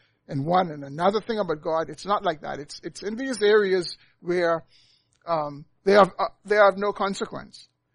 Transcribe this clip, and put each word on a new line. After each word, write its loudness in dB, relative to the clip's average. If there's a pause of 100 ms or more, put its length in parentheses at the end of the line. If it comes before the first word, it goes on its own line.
(260)
and -6
one 2
and -12
another -2
thing -6
about -4
God. -4
It's -16
not -2
like -2
that. -10
It's, -16
it's -16
in -8
these -6
areas 2 (240)
where, -2 (640)
um, -4 (200)
they 4
have, 8
uh, -2 (160)
they 0
have 6
no -2
consequence. -8 (260)